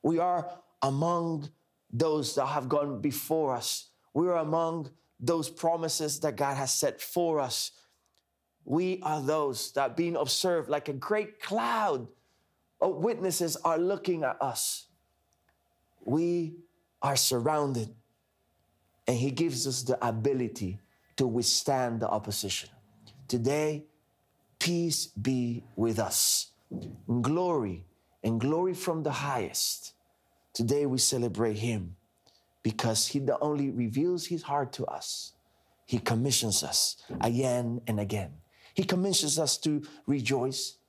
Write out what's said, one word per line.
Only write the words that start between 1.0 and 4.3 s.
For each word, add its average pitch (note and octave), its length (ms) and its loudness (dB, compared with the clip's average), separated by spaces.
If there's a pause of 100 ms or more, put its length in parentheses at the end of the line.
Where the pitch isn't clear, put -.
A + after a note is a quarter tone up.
those D3+ 440 2
that C3+ 100 2
have C3+ 240 -2
gone C#3+ 320 0
before D3 520 0
us. - 360 -4 (240)
We E3 140 2
are F3 100 2